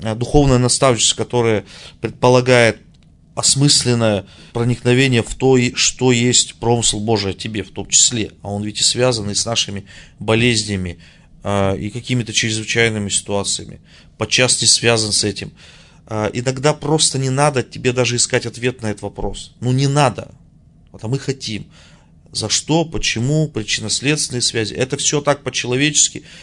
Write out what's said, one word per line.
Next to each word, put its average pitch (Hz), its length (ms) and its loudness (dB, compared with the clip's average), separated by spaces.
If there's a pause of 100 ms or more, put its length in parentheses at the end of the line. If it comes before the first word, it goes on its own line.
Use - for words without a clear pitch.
э, 110 140 -4
духовное 131 420 4
наставничество, 123 640 2
которое 113 400 0 (380)
предполагает 123 760 4 (560)
осмысленное 117 920 2 (260)
проникновение 123 720 2
в - 120 -8
то, 131 200 4
и 120 180 2
что - 380 0
есть 120 440 2
промысел 117 440 0
Божий 104 320 0
о - 20 -10
тебе 104 300 -8
в - 80 -16
том 98 160 -10
числе, 104 440 2 (100)
а 101 100 -10
он 101 120 -4
ведь 107 180 -8
и - 20 2
связан 117 460 0
и 104 40 -6
с - 120 -2
нашими 101 400 -4 (340)
болезнями, 107 800 0 (440)
а, 98 320 0
и 104 140 -6
какими-то 117 440 -4
чрезвычайными 110 760 0
ситуациями, - 720 -4 (380)
подчас 120 440 2
не 113 60 0
связан 110 460 2
с - 100 0
этим. 101 300 -6 (540)
А, 107 260 -2
иногда 131 400 0
просто 151 440 0
не 135 120 -2
надо 139 340 2
тебе 123 300 -4
даже 120 240 0
искать 120 280 0
ответ 120 360 -6
на 110 60 -6
этот 104 160 -6
вопрос. 101 580 -10
Ну, 120 100 0
не 131 160 2
надо. 139 400 0 (640)
Вот, - 120 -20
а 110 40 -8
мы 127 100 -2
хотим. 110 500 -8 (680)
За 110 160 -4
что, 160 360 0
почему, 147 640 -2
причинно-следственные 123 920 -4
связи. 113 320 -2
Это 127 240 -2
все - 240 0
так 143 220 0
по-человечески 135 800 0 (200)